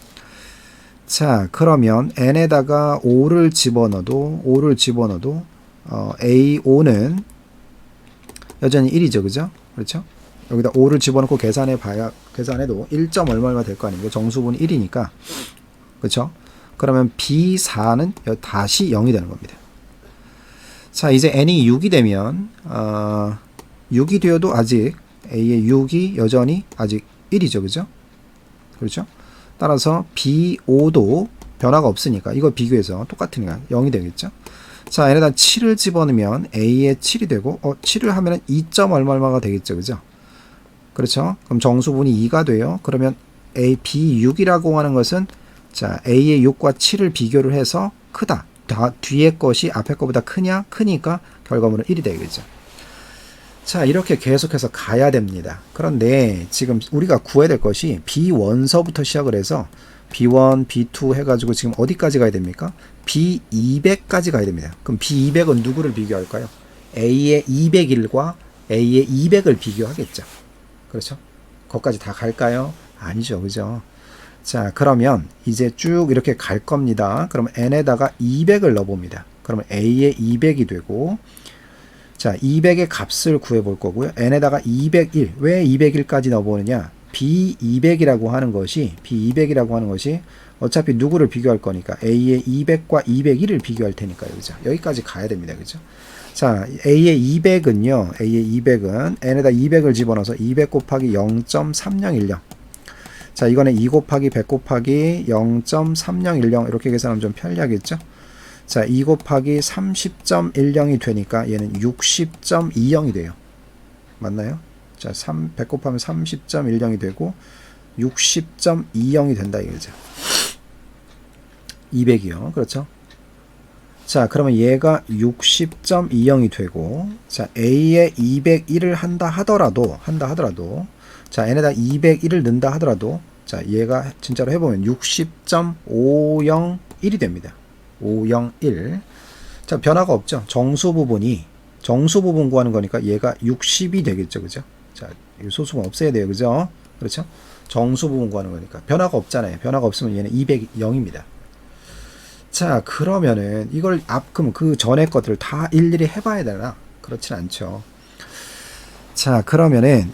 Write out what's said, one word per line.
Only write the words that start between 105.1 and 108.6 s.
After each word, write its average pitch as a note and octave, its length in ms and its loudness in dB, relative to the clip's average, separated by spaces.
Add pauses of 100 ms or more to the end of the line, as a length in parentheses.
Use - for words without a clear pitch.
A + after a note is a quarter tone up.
영 A#2 360 0
점 D#3+ 300 -2
삼영 F3+ 480 -2
일영 A#2 260 2
이렇게 A#2 220 -4
계산하면 A#2 320 -2
좀 G#2+ 100 -2
편리하겠죠? D#3+ 640 -4 (680)